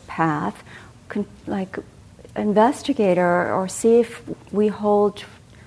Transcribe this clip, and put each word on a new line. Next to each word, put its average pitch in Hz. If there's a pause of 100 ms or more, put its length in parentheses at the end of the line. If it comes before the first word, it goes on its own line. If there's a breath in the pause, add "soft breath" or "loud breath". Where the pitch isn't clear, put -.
path, 160 (440 loud breath)
con-, 202 (200)
like, 196 (580)
investigate 214
or, 175
or 185
see 233
if 233 (300)
we 208
hold, 208 (420 loud breath)